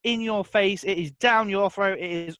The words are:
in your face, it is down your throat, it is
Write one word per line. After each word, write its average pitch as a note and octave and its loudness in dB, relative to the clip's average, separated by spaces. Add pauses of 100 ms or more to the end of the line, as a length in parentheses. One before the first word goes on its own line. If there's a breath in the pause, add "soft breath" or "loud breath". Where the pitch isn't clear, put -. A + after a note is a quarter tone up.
in A#3 0
your G#3+ -2
face, G3+ 2
it G3 -2
is D#3+ -4
down A3 2
your G3 2
throat, G3 -2
it F3 -6
is E3+ -8